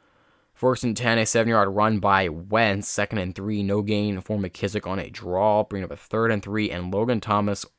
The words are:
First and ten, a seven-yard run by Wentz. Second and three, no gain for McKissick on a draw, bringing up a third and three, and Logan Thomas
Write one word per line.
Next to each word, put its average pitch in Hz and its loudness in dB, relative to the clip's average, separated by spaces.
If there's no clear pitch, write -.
First 127 0
and 113 -2
ten, 117 2
a 110 2
seven-yard 113 4
run 104 2
by 98 2
Wentz. 98 0
Second 104 -2
and 90 -4
three, 101 -2
no 101 0
gain 104 -2
for 107 -4
McKissick 98 -4
on 95 -4
a - -10
draw, 104 0
bringing 98 -6
up 80 -8
a - -12
third 113 -2
and 104 0
three, 104 -2
and 90 -6
Logan 113 0
Thomas 104 0